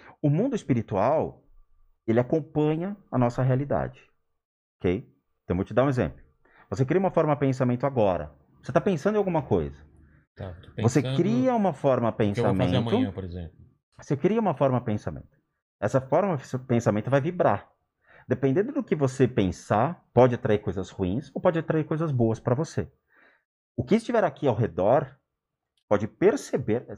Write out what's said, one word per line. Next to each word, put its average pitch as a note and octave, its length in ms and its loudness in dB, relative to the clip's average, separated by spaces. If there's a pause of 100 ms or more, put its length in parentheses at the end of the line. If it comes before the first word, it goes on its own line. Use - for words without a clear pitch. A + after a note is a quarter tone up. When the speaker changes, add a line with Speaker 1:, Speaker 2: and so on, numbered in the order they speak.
(220)
Speaker 1:
O D3 80 2
mundo A3 260 0
espiritual, A#2 880 -2 (640)
ele A2+ 120 2
acompanha D#3 800 -2 (140)
a B2 60 -2
nossa B2 260 0
realidade, B2+ 580 -2 (800)
ok? F#2 280 -2 (360)
Então - 120 -2
vou F#2 100 -2
te - 80 -12
dar A#2+ 120 2
um D3 40 2
exemplo. A2+ 320 -4 (480)
Você G#2 160 -2
cria D#3 140 0
uma F#3+ 120 0
forma D3+ 220 2
de C#3 60 -2
pensamento C3 460 0
agora. G2 480 0 (280)
Você - 100 -10
tá E3+ 100 2
pensando G3+ 340 -2
em - 20 0
alguma F#3 240 0
coisa. D#2 360 -2 (580)
Speaker 2:
Tá, F#2+ 180 -14
tô - 280 -14
Speaker 1:
Você D3 200 2
Speaker 2:
pensando C3 160 -4
Speaker 1:
cria A#3+ 360 0
uma G3 200 0
forma A#2+ 380 0
de - 40 -14
Speaker 2:
o G#2 180 0
que G#2 60 -4
eu A#2 60 0
vou G2+ 100 2
fazer F#2 160 2
Speaker 1:
pensamento. A#2 180 0
Speaker 2:
amanhã, G#3 220 0
por F#2 120 -10
exemplo. F2 340 -10 (420)
Speaker 1:
Você - 180 -4
cria G3 220 0
uma G3+ 160 0
forma B2+ 240 2
de B2 60 -6
pensamento. G2 520 -8 (420)
Essa G#2+ 220 0
forma E3 360 0
de - 220 -8
pensamento A2+ 500 0
vai C#3 120 2
vibrar. C#3 480 0 (580)
Dependendo C3+ 440 0
do D4 120 -4
que - 120 -2
você C3+ 320 2
pensar, A2+ 760 -2 (100)
pode B2 220 6
atrair G#2+ 240 0
coisas F#2 300 -6
ruins G2 440 -4
ou F#3 80 -8
pode E3+ 180 2
atrair D#3+ 240 -2
coisas D#3 280 -4
boas A#2 280 2
pra B2 160 -2
você. C3 340 -4 (840)
O B2 80 -2
que F#3 120 2
estiver A3+ 280 0
aqui D3 240 -2
ao A#2 80 2
redor G#2 580 2 (760)
pode G#2 180 0
perceber. E3 800 0 (120)